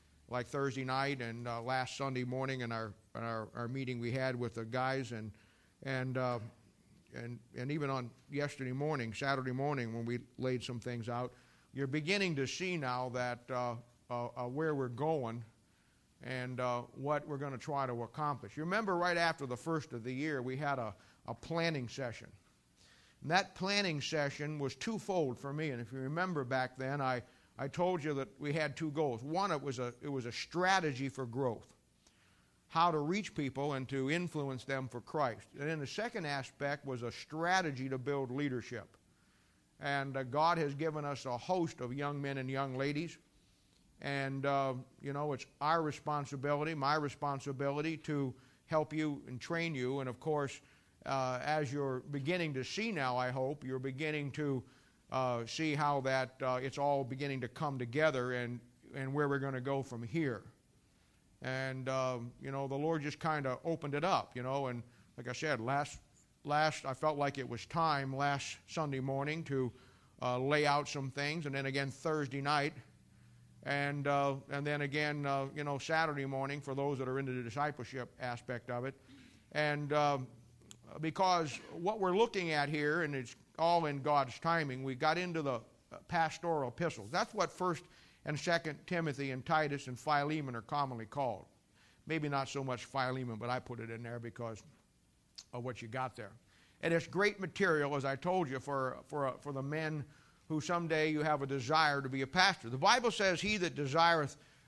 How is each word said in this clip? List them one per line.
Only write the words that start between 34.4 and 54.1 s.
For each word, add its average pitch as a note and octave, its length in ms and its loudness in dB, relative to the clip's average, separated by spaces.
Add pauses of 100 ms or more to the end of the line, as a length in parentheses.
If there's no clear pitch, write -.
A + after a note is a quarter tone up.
them C3+ 220 -2
for A#2+ 140 -6
Christ. B2 480 -2 (100)
And C#3+ 100 -2
then D#3+ 120 -2
the C#3 60 -4
second G#3+ 380 -4
aspect C#3+ 640 -2
was B2+ 160 -4
a A#2+ 80 -2
strategy D#3+ 800 0
to C3 100 -2
build C3+ 320 0
leadership. B2+ 640 -4 (840)
And, C#3 360 0
uh, C3+ 60 0
God D3+ 360 4
has C#3+ 160 2
given D3+ 300 -2
us C#3+ 220 -4
a B2 100 -2
host F3 440 0
of B2 120 -4
young C#3+ 300 -4
men C#3 160 -2
and C3 100 -4
young C3+ 280 -2
ladies. D3 420 -2 (840)
And, C#3 440 -2
uh, C#3 280 2 (260)
you C#3 120 -6
know, D3 200 -2
it's B2+ 140 -6 (140)
our D#3+ 220 4
responsibility, D3 920 0
my C#3+ 200 4
responsibility C#3+ 1000 0
to C#3+ 380 -2 (320)
help D#3 260 2
you D3+ 340 0
and B2 140 -8
train E3 340 -2
you. C3 260 0
And, C3 80 -2
of A#2+ 120 -8
course, D3 400 -2 (460)
uh, C3 360 0
as D3 300 2
you're C3+ 280 0 (100)
beginning D3+ 440 0
to C3 100 -2
see A3 280 -2
now, C3 240 0
I B2+ 140 2
hope, C3+ 340 -2
you're C3 140 -4
beginning C#3+ 540 -2